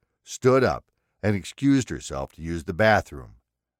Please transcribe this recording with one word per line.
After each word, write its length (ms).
stood 400
up, 220
and 140
excused 540
herself 440
to 100
use 220
the 100
bathroom. 640